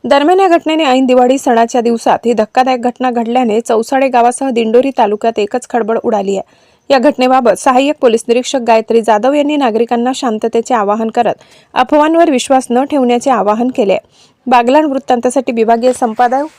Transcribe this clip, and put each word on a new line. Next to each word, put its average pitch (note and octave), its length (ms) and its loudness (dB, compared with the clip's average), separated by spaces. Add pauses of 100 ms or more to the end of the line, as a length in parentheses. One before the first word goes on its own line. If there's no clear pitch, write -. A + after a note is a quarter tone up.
दरम्यान C#4+ 360 2
या G4 80 2
घटनेने D#4+ 360 0
ऐन C4 220 2
दिवाळी B3+ 320 2
सणाच्या A#3 420 0
दिवसात A3+ 460 -2
ही A#3+ 60 0
धक्कादायक B3 480 0
घटना B3 300 -4
घडल्याने A#3 500 -2
चौसाडे C4 480 -2
गावासह B3 420 0
दिंडोरी A#3 480 2
तालुक्यात A3 400 -2
एकच A3+ 320 -6
खळबळ A3+ 340 -2
उडाली G3 320 -2
आहे. - 360 -14 (180)
या C4+ 80 4
घटनेबाबत B3+ 600 2
सहाय्यक C#4 420 0
पोलीस A3+ 280 2
निरीक्षक B3 380 -2
गायत्री A3+ 360 2
जाधव A3+ 300 0
यांनी D4 240 0
नागरिकांना A#3+ 580 -2
शांततेचे A3+ 600 -4
आवाहन A3 360 -2
करत A3 240 -2 (400)
अफवांवर D#4 560 2
विश्वास C4 400 0
न B3 140 2
ठेवण्याचे B3+ 460 0
आवाहन A3 460 0
केले. G#3+ 200 0 (500)
बागलाण B3 380 2
वृत्तांतासाठी B3+ 680 -2
विभागीय A#3 400 2
संपादक B3 540 -2 (120)